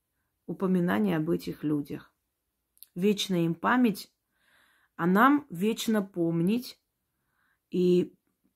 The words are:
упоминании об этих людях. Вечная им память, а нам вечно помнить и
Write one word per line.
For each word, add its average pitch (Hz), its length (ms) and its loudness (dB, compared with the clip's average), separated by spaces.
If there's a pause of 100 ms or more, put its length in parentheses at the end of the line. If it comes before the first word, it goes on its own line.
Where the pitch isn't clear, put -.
(460)
упоминании 185 680 0
об 156 160 -2
этих 175 320 -6
людях. 147 500 -6 (840)
Вечная 190 480 0
им 165 100 0
память, 233 580 0 (840)
а 165 100 -2
нам 262 440 4
вечно 214 520 -2
помнить 175 800 -2 (880)
и 180 420 2 (440)